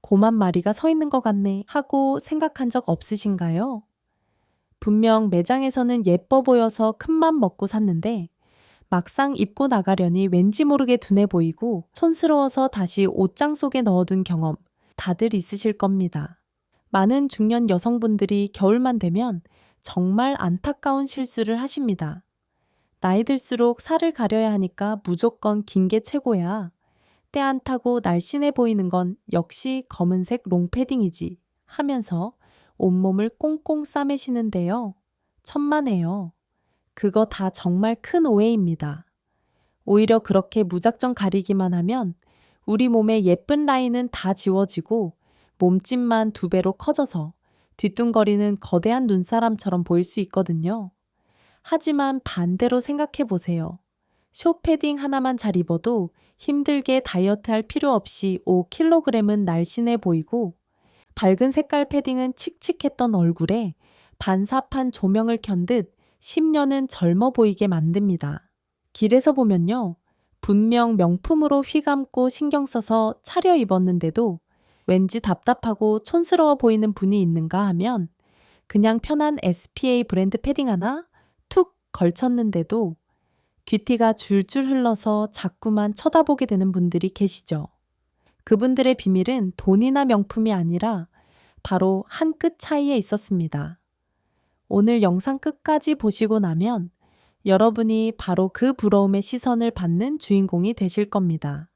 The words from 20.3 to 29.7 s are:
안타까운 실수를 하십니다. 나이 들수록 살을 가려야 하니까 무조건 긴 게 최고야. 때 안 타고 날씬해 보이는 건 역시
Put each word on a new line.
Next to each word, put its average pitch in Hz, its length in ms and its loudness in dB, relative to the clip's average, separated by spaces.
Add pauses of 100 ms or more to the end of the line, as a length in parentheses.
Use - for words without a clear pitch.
안타까운 277 680 -2
실수를 233 560 -4
하십니다. 190 640 -4 (800)
나이 190 220 2
들수록 240 560 0
살을 330 320 0
가려야 220 400 0
하니까 202 540 -2
무조건 208 580 0
긴 190 240 0
게 214 140 2
최고야. 208 680 -4 (600)
때 285 100 -4
안 269 220 -2
타고 247 400 -2
날씬해 285 480 0
보이는 220 380 0
건 180 260 -2 (160)
역시 254 560 -4